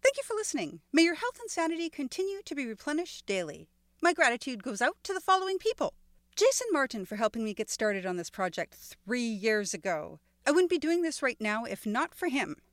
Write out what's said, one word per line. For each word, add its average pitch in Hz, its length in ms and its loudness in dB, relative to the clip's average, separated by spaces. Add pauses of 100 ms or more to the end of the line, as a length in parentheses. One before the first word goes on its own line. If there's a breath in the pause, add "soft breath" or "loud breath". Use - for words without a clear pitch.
Thank 554 140 4
you 554 80 -4
for 466 100 -6
listening. 294 460 -6 (120)
May 320 100 6
your 339 120 4
health 494 260 -6
and 466 80 -10
sanity 330 400 -2
continue 381 560 -4
to 320 100 -8
be 277 120 -4
replenished 220 580 -6
daily. 160 440 -4 (340)
My 339 100 6
gratitude 247 520 2
goes 233 180 -2
out 302 220 0
to 392 100 -4
the 370 60 -2
following 381 380 2
people. - 360 -2 (400)
Jason 508 380 4
Martin 254 320 0
for 208 120 -8
helping 226 280 0
me 214 100 -2
get 214 160 -6
started 202 340 0
on 185 120 -2
this 175 140 -6
project 180 440 -4
three - 480 -6
years 214 520 0
ago. 160 440 -4 (280)
I 269 40 4
wouldn't 349 200 6
be 359 80 4
doing 339 240 2
this 320 200 -2
right 254 180 0
now 214 240 -2
if 208 220 -6
not 247 280 -2
for 359 140 -2
him. 254 280 0 (160)